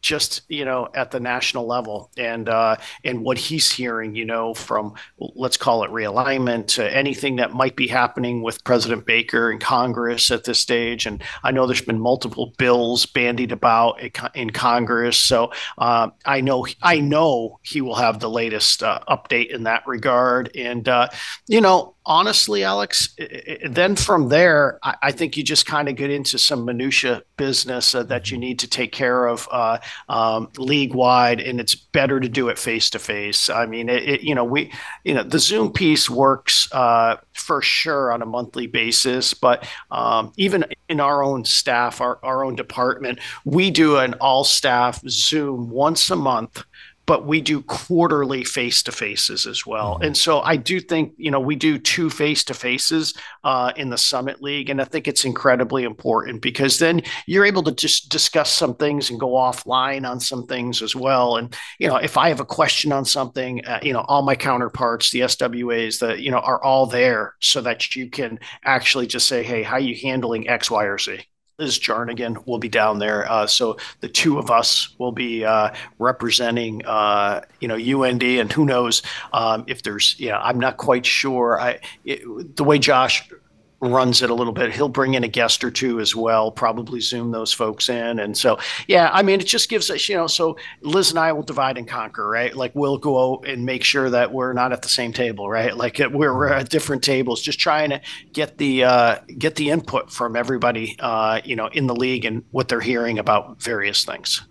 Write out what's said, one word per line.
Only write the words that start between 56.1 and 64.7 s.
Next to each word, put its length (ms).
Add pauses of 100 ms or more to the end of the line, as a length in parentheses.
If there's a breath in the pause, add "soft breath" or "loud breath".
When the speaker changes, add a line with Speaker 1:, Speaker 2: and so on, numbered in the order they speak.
Speaker 1:
because 380
then 220 (240 loud breath)
you're 180
able 200
to 100
just 340
discuss 420
some 260
things 340
and 100
go 120
offline 760
on 120
some 260
things 340
as 140
well. 400
And, 180 (260 loud breath)
you 100
know, 80
if 180
I 140
have 100
a 60
question 480
on 100
something, 600
uh, 180
you 80
know, 160
all 140
my 140
counterparts, 760